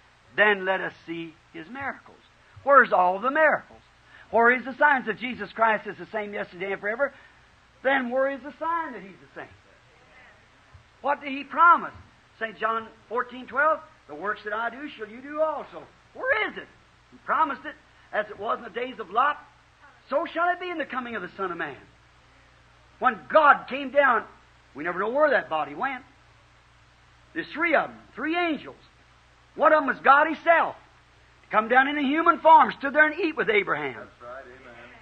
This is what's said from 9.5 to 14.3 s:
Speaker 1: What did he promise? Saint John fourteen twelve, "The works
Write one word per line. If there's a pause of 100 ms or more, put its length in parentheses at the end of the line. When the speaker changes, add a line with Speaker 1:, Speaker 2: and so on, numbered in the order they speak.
Speaker 1:
What
did
he
promise? (460)
Saint
John (200)
fourteen
twelve, (280)
"The
works